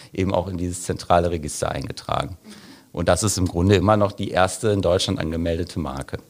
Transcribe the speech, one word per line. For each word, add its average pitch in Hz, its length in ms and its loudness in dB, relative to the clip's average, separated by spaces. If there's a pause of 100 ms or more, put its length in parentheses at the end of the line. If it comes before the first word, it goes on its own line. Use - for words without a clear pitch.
(140)
eben 95 200 0
auch 90 140 0
in 92 100 -6
dieses 87 240 -4
zentrale 87 480 2
Register 78 400 -4
eingetragen. - 680 -6 (520)
Und 85 160 -2
das 90 140 4
ist 107 160 0
im 92 100 2
Grunde 90 280 4
immer 101 220 4
noch 101 160 0
die - 180 -6
erste 92 380 2
in 101 120 2
Deutschland 92 380 2
angemeldete 82 580 -2
Marke. 69 400 -6 (120)